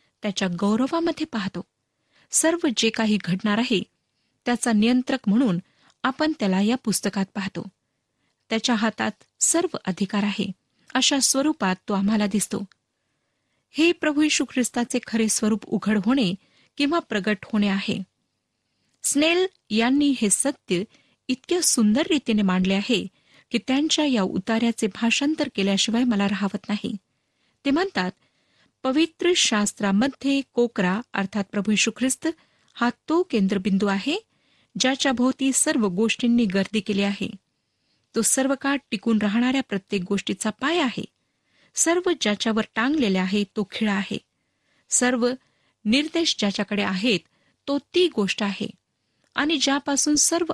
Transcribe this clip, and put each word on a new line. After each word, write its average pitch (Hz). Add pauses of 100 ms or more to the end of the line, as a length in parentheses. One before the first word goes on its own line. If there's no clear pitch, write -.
(220)
त्याच्या 196 (120)
गौरवामध्ये 277
पाहतो. 190 (680)
सर्व 339 (100)
जे 220
काही 220
घडणार 208
आहे, 220 (640)
त्याचा 240
नियंत्रक 247
म्हणून 202 (440)
आपण 302
त्याला 190
या 226
पुस्तकात 196 (100)
पाहतो. 190 (840)
त्याच्या 226
हातात 220 (280)
सर्व -
अधिकार 196
आहे, 202 (420)
अशा 262
स्वरूपात 262 (140)
तो 214
आम्हाला 208
दिसतो. 196 (1080)
हे 330
प्रभू 302
येशू 294
ख्रिस्ताचे 247
खरे 226
स्वरूप 220
उघड 214
होणे 220 (420)
किंवा 285
प्रगट 208
होणे 208
आहे. 196 (1000)
स्नेल 339 (220)
यांनी 262
हे 208
सत्य - (440)
इतक्या 339
सुंदर 226
रीतीने 262
मांडले 185
आहे 196 (440)
की 247 (100)
त्यांच्या 302
या 247
उतार्याचे 226
भाषांतर 277
केल्याशिवाय 196
मला 202
राहवत 196
नाही. 208 (720)
ते 277
म्हणतात, 277 (720)
"पवित्र 330
शास्त्रामध्ये 220 (120)
कोकरा 214 (120)
अर्थात 196
प्रभू 202
येशू 214
ख्रिस्त 262 (460)
हा 240 (200)
तो 339
केंद्रबिंदू 196
आहे, 202 (640)
ज्याच्या 269
भोवती 262
सर्व 269
गोष्टींनी 226
गर्दी 196
केली 196
आहे. 202 (840)
तो 233
सर्व 262
काळ 277 (140)
टिकून 226
राहणाऱ्या 240
प्रत्येक 196
गोष्टीचा 202
पाय 302
आहे. 254 (680)
सर्व 349 (200)
ज्याच्यावर 214 (120)
टांगलेले 240
आहे 185
तो 202
खिळा 214
आहे. 196 (720)
सर्व 247 (560)
निर्देश 302
ज्याच्याकडे 202
आहेत 202 (480)
तो 277
ती 359
गोष्ट 214
आहे 202 (640)
आणि 302
ज्यापासून 277
सर्व 339